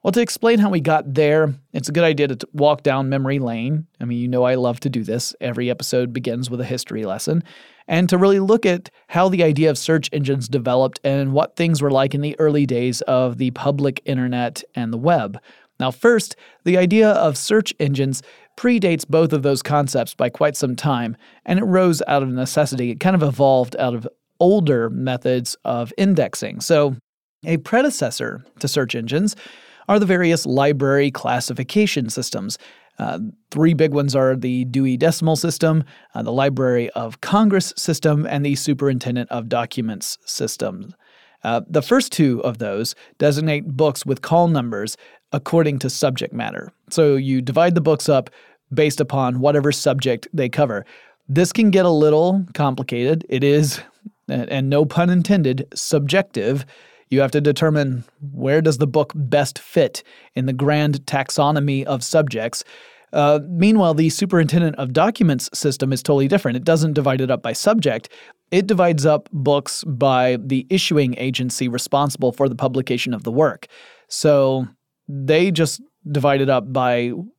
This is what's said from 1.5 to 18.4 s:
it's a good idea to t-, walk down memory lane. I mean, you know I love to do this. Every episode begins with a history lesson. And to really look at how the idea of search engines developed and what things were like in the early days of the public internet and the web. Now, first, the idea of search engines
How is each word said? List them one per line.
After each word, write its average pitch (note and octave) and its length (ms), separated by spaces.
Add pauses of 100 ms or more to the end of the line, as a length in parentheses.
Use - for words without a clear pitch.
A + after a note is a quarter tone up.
it's D3+ 160
a - 20
good E3+ 120
idea D3 240
to C3 80
t-, - 180
walk D3 300
down C3+ 260
memory C3+ 300
lane. B2+ 480 (120)
I A#2+ 60
mean, A#2+ 140
you B2 80
know B2 160
I B2+ 100
love A#2+ 280
to C#3+ 80
do A#2+ 140
this. A2 380
Every B2 260
episode B2 460
begins B2 340
with A#2+ 140
a - 20
history A2 420
lesson. D3+ 380 (440)
And E3+ 220
to F#3 100
really G3 200
look A3 280
at F3+ 240 (160)
how F#3 220
the F#3 120
idea D#3 300
of C3 80
search D#3+ 340
engines C#3 340
developed B2+ 560
and C#3 300
what D3+ 220
things E3 260
were C#3+ 80
like C3+ 240
in C#3+ 80
the D3 180
early D3 280
days B2 340
of B2+ 380
the C3 100
public C#3 560
internet B2 580 (120)
and A#2 180
the A#2 60
web. B2+ 420 (380)
Now, C3 100
first, A#3 460 (300)
the F3+ 120
idea G#3 320
of D#3+ 260
search G#3+ 440
engines C3+ 420 (360)